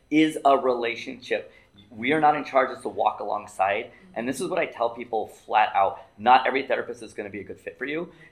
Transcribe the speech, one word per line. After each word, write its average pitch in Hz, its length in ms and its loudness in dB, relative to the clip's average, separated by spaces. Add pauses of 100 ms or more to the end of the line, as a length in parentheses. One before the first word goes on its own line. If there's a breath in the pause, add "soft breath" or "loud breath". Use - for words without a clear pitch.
(100)
is 156 340 4
a 139 120 8
relationship. 120 960 -4 (380 soft breath)
We 120 220 -4
are 156 80 0
not 151 160 4
in 139 80 -6
charge, 131 260 2
it's 120 120 -12
to 113 60 -8
walk 107 320 -2
alongside. 104 680 -4 (240 loud breath)
And 117 140 -6
this 135 120 -6
is 180 80 -4
what 180 100 -2
I 156 80 0
tell 117 240 -4
people 117 380 -6
flat 107 460 0
out. 98 280 2 (160 loud breath)
Not 110 280 6
every 135 200 0
therapist 117 360 -4
is 107 120 -16
gonna 104 160 -10
be 101 100 -10
a 92 40 -12
good 92 160 -16
fit - 180 -12
for 127 60 -8
you. 156 280 -6 (200 loud breath)